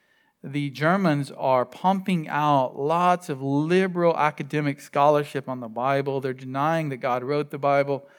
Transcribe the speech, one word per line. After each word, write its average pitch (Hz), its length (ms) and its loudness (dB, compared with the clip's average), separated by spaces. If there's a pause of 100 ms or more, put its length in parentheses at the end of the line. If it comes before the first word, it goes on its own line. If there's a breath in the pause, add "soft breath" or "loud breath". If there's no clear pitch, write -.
(420)
the 143 280 -4
Germans 147 640 0
are 131 340 0
pumping 185 640 0
out 147 500 2
lots 175 480 2
of 135 140 -6
liberal 170 760 2
academic 147 640 -2
scholarship 143 680 0
on 127 100 -8
the 120 80 -10
Bible. 135 540 -2
They're 131 100 -4
denying 139 580 -2
that 135 80 -6
God 123 280 -2
wrote 147 260 -2
the 151 80 -8
Bible. 139 480 0 (120)